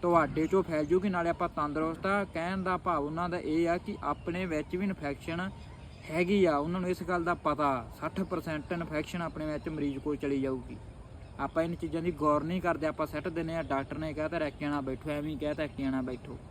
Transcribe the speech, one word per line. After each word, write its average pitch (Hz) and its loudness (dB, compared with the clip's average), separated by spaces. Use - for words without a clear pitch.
ਤੁਹਾਡੇ 160 6
ਚੋਂ 190 6
ਫੈਲ 156 2
ਜੂਗੀ। 180 4
ਨਾਲੇ 175 2
ਆਪਾਂ 170 0
ਤੰਦਰੁਸਤ 156 0
ਆ। 196 4
ਕਹਿਣ 185 -2
ਦਾ 180 2
ਭਾਵ 165 0
ਉਹਨਾਂ 160 -2
ਦਾ 175 -2
ਇਹ 165 2
ਆ 175 4
ਕਿ 202 -6
ਆਪਣੇ 175 -2
ਵਿੱਚ 156 -2
ਵੀ 185 0
ਇਨਫੈਕਸ਼ਨ 170 -2
ਹੈਗੀ 180 6
ਆ, 156 6
ਉਹਨਾਂ 170 0
ਨੂੰ 180 0
ਇਸ 185 -2
ਗੱਲ 175 0
ਦਾ 175 4
ਪਤਾ। 143 0
ਸੱਠ 160 -2
ਪਰਸੈਂਟ 165 -2
ਇਨਫੈਕਸ਼ਨ 165 -2
ਆਪਣੇ 156 -4
ਵਿੱਚ 151 -2
ਮਰੀਜ਼ 143 -2
ਕੋਲ 147 -2
ਚਲੀ 139 0
ਜਾਊਗੀ। 131 -2
ਆਪਾਂ 139 2
ਇਹਨਾਂ 170 0
ਚੀਜ਼ਾਂ 165 -2
ਦੀ 175 0
ਗੌਰ 147 4
ਨਹੀਂ 175 0
ਕਰਦੇ, 160 2
ਆਪਾਂ 156 0
ਸਿੱਟ 151 -4
ਦਿੰਦੇ 165 -2
ਆ, 165 0
"ਡਾਕਟਰ 139 -2
ਨੇ 156 -4
ਕਹਿ 151 -2
ਤਾ 170 -2
ਇੱਕ 151 -2
ਜਣਾ 147 0
ਬੈਠੋ, 131 -4
ਐਵੇਂ 147 -2
ਹੀ 151 -4
ਕਹਿ 147 -2
ਤਾ 151 -2
ਇੱਕ 139 -6
ਜਣਾ 131 0
ਬੈਠੋ।" 127 -6